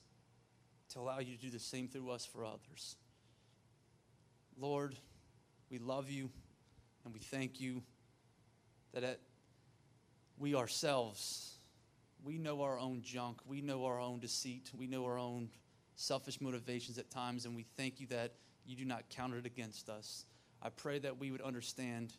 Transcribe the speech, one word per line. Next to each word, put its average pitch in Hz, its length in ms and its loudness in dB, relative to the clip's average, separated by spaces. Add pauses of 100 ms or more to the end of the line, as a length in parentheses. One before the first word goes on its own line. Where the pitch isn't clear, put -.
(920)
to 135 60 -6
allow 131 200 0
you 127 160 -2
to 113 60 -10
do 131 80 -4
the 117 100 -4
same 127 280 -2
through 127 220 -4
us 120 160 -2
for 113 200 -4
others. - 500 -8 (1600)
Lord, 143 380 2 (760)
we 127 80 -4
love 131 320 0
you 135 200 0 (760)
and 117 100 -8
we 110 60 -10
thank 131 400 -2
you 127 240 -2 (1120)
that 123 100 0
at, 127 160 2 (1160)
we 143 180 4
ourselves, 123 1000 4 (680)
we 151 140 -2
know 151 240 2
our 135 180 4
own 127 220 2
junk, 120 440 0
we 139 160 -2
know 135 240 4
our 123 140 6
own 123 200 2
deceit, 123 560 0
we 127 120 -2
know 131 180 2
our 123 120 4
own 120 320 0 (460)
selfish - 460 2
motivations 123 560 0
at - 140 -4
times, 123 340 0
and 120 100 -2
we 117 100 -4 (120)
thank 131 220 2
you 131 80 -8
that 120 260 2 (320)
you 127 100 -6
do 131 100 -2
not 120 240 0
count 127 240 -2
it 120 120 0
against 123 440 -6
us. 107 360 -6 (360)
I 113 80 0
pray 143 300 0
that 135 200 -2
we 135 120 0
would 131 100 0
understand 120 760 -2